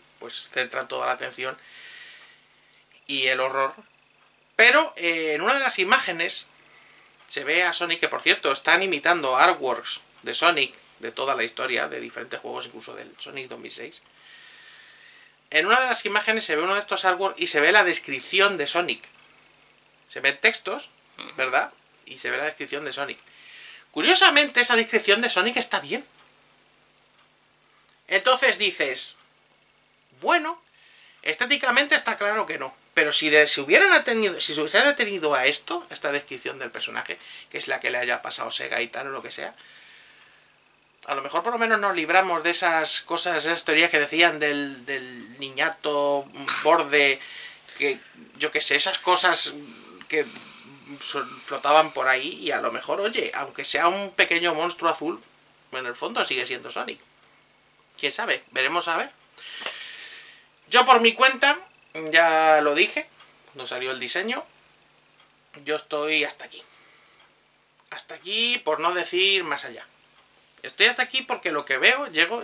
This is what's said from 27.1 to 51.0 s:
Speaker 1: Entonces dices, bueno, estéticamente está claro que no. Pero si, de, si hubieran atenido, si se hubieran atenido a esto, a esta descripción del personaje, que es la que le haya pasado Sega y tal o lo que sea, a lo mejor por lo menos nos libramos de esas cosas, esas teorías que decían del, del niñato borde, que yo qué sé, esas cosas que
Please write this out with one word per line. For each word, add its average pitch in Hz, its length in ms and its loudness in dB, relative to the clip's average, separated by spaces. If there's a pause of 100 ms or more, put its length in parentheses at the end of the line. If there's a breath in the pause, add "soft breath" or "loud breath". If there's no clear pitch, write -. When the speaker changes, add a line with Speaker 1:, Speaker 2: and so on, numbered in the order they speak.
Speaker 1:
Entonces 247 500 2
dices, 165 600 -4 (1040)
bueno, 320 400 0 (640 soft breath)
estéticamente 262 720 0
está 226 220 -2
claro 208 280 -2
que 156 120 -6
no. 135 180 -10 (180)
Pero 151 180 2
si, 151 180 4
de, 151 180 8
si - 120 4
hubieran 247 320 6
atenido, 226 480 2
si - 160 0
se - 60 -2
hubieran 202 260 2
atenido 196 480 0
a 127 100 0
esto, 330 440 -2
a - 40 -14
esta 147 180 -6
descripción 135 480 -8
del 120 120 -10
personaje, - 480 -8 (300 loud breath)
que - 80 -10
es - 100 -6
la 131 120 -4
que 127 100 -4
le 123 80 -2
haya 120 240 0
pasado 117 300 -6
Sega 131 300 -4
y 120 60 -4
tal 131 200 -10
o 139 40 -10
lo 135 100 -10
que 117 100 -14
sea, - 220 -10 (1500 soft breath)
a 143 60 -6
lo 139 80 -4
mejor 147 220 -4
por 233 100 -2
lo 226 60 -4
menos 226 200 2
nos 196 160 0
libramos 170 480 2
de 170 80 2
esas 165 500 2
cosas, 170 440 -2
esas 165 200 0
teorías 165 260 4
que 156 80 4
decían 156 400 2
del, 143 460 -2
del 127 540 -10
niñato 143 840 -2 (380)
borde, 143 560 4 (580 loud breath)
que 139 220 -2 (380)
yo 151 140 -4
qué 151 100 -2
sé, 139 140 4
esas 190 240 2
cosas 175 540 2 (540)
que 151 180 -2 (760)